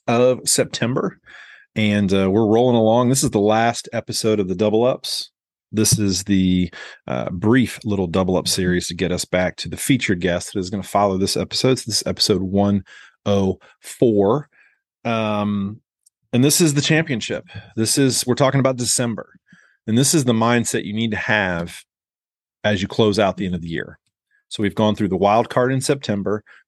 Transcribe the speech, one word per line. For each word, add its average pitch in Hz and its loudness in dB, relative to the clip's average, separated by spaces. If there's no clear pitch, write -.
of 123 2
September, - -2
and, 104 2
uh, 95 2
we're 110 2
rolling 120 4
along. 117 4
This 135 0
is 139 -2
the 107 0
last 110 2
episode 110 -2
of 92 -2
the 95 -4
Double 107 2
Ups. - -4
This 107 0
is 98 -2
the, 92 2
uh, 64 -6
brief 107 2
little 98 -2
Double 90 0
Up 78 -2
series 90 -2
to - -10
get 87 -4
us 87 -6
back 90 -2
to - -10
the 78 -10
featured 117 0
guest 87 -2
that 104 -6
is 92 -6
gonna 98 -6
follow 101 0
this 95 -2
episode. 127 0
So - -14
this 110 -2
is - -16
episode 95 0
one 98 2
oh 98 0
four. 110 0
Um, 104 -4
and 123 4
this 143 2
is 160 4
the 143 0
championship. 147 -2
This 110 0
is, 135 2
we're 123 0
talking 135 2
about 131 2
December. 120 -4
And 110 2
this 135 4
is 147 2
the 123 2
mindset 113 0
you 95 -8
need 113 -4
to 107 -4
have 90 -2
as 104 0
you 98 -4
close 104 2
out 98 2
the 101 -6
end 90 -4
of 80 -8
the 85 -10
year. 69 -8
So - -8
we've 101 0
gone 107 2
through 104 -2
the 92 -2
wild 104 2
card 127 0
in 135 -2
September. 104 -2